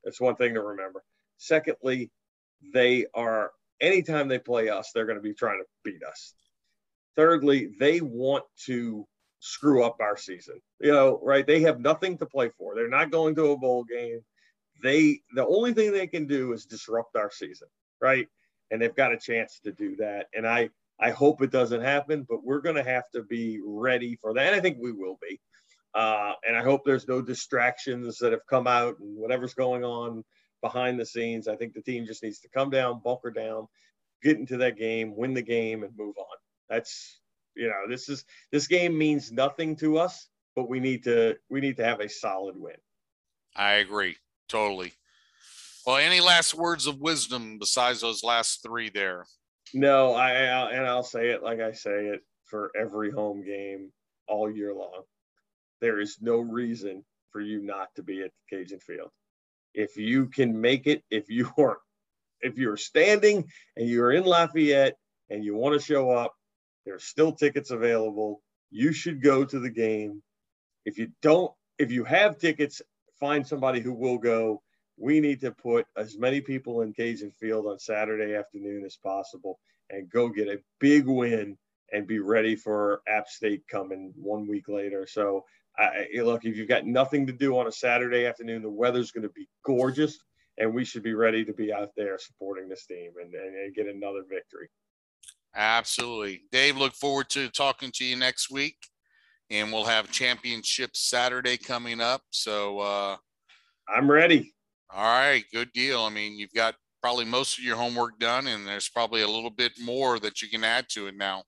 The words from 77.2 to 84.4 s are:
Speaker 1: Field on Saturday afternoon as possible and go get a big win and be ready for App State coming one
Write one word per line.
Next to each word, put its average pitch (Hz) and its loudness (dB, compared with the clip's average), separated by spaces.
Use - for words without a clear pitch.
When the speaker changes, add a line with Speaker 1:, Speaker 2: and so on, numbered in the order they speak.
Speaker 1:
Field 110 -2
on 98 -6
Saturday 107 -4
afternoon 101 -8
as 95 -14
possible 95 -8
and 98 -12
go 120 2
get 104 -2
a 101 -6
big 143 6
win 117 0
and 101 -4
be 107 -2
ready 110 2
for 104 -2
App 107 -2
State 104 -4
coming 95 -8
one 104 -6